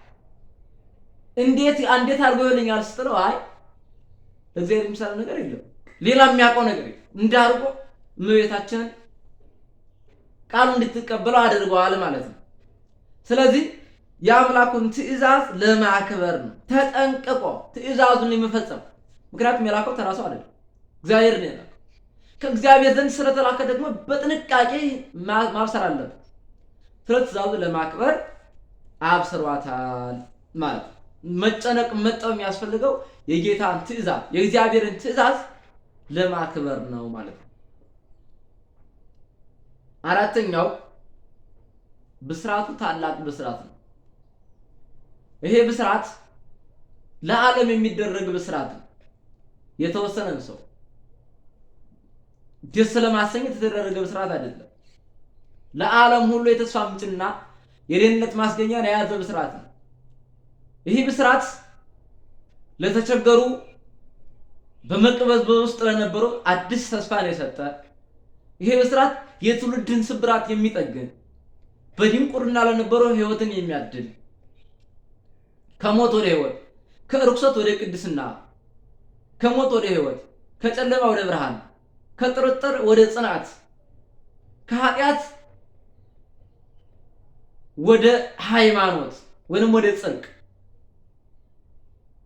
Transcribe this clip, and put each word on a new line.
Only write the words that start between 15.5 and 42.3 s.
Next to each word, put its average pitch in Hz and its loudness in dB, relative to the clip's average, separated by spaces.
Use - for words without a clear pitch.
ለማክበር 196 2
ነው - -10
ተጠንቅቆ 262 0
ትእዛዙን 247 2
የመፈጸም። 220 -4
ምክንያቱም 233 0
የላከው 214 -2
ተራሱ 190 -4
አይደለም፣ - -10
እግዚአብሔር 220 4
ነው 180 -6
የላከው። - -12
ከእግዚአብሔር 269 6
ዘንድ 277 0
ስለተላከ 269 0
ደግሞ 254 -2
በጥንቃቄ 277 0
ማ-፣ 214 -2
ማብሰር 214 -4
አለበት። 285 -6
ስለ 233 2
ትእዛዙ 202 -2
ለማክበር 165 -2
አብስሯታል 143 -4
ማለት 147 -6
ነው። - -20
መጨነቅ 233 0
መጠው 220 -2
የሚያስፈልገው 214 -4
የጌታን 180 -2
ትእዛዝ 226 -6
የእግዚአብሔርን 208 2
ትእዛዝ 254 0
ለማክበር 160 -4
ነው 120 -10
ማለት 107 -14
ነው። - -20
አራተኛው 190 0
ብስራቱ 202 -6